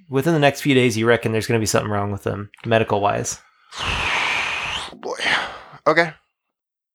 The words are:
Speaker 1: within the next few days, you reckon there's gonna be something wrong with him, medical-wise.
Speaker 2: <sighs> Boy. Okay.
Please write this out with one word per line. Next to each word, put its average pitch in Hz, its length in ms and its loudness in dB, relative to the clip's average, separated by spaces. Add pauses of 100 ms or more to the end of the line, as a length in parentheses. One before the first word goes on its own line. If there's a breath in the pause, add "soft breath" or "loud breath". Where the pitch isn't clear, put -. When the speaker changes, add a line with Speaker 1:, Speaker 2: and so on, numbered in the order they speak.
Speaker 1:
within 139 260 2
the 156 60 2
next 139 200 4
few 143 140 2
days, 123 220 4
you 110 100 0
reckon 117 260 2
there's 110 140 0
gonna 113 140 2
be 110 60 0
something 113 240 0
wrong 104 220 -2
with 101 140 -6
him, 104 240 -6 (160)
medical-wise. 110 760 0 (320 loud breath)
Speaker 2:
<sighs> - 80 -12 (1120 loud breath)
Boy. - 220 -10 (720 loud breath)
Okay. 160 260 4 (840)